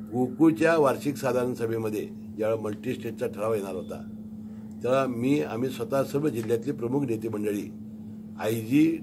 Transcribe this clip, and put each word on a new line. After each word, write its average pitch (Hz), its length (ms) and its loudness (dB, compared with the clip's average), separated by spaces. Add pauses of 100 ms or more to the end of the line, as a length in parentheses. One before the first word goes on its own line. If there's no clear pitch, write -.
(120)
गोकुळच्या 156 640 6
वार्षिक 131 400 4
साधारण 123 380 0
सभेमध्ये 110 540 -2 (280)
ज्यावेळा 107 260 0
मल्टीस्टेटचा 110 640 -4
ठराव 107 280 -2
येणार 98 200 -2
होता, - 300 -8 (800)
तेव्हा 131 240 2
मी, 127 340 2
आम्ही 123 300 -2
स्वतः 120 340 0
सर्व 143 240 0
जिल्ह्यातली 113 440 0
प्रमुख 120 280 -2
नेते 113 280 -2
मंडळी, 104 440 -2 (680)
आयजी, 120 640 4